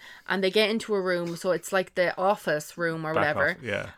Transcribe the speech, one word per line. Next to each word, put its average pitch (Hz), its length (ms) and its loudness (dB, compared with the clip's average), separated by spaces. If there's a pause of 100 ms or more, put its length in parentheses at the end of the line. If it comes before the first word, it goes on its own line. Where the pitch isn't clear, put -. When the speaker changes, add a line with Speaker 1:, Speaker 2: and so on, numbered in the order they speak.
(280)
Speaker 1:
And 190 160 0
they 190 80 4
get 208 180 4
into 220 240 -2
a 196 80 2
room, 175 340 0
so 185 180 -4
it's, 175 200 -4
like, 185 220 0
the 175 200 2
office 185 600 0
room 165 260 -2
or 156 120 -2
Speaker 2:
Back 151 200 2
Speaker 1:
whatever. 147 180 2
Speaker 2:
off, 165 100 -12
yeah. 101 340 -4